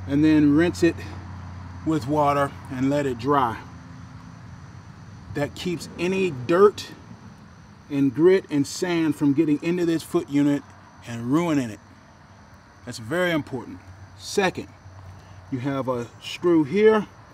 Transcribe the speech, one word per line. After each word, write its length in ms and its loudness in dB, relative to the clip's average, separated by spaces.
and 160 2
then 320 6
rinse 260 2
it 140 4
with 220 0
water 420 2
and 180 0
let 160 0
it 120 -2
dry. 380 2
That 200 -4
keeps 340 -6
any 340 -2
dirt 560 4
and 240 2
grit 380 4
and 160 0
sand 480 0
from 180 2
getting 300 2
into 240 0
this 160 0
foot 260 -2
unit 340 2
and 260 -6
ruining 380 0
it. 100 -14
That's 140 -12
very 320 -2
important. 480 -6
Second, 500 -2
you 60 -4
have 300 -4
a 200 -4
screw 440 2
here 420 4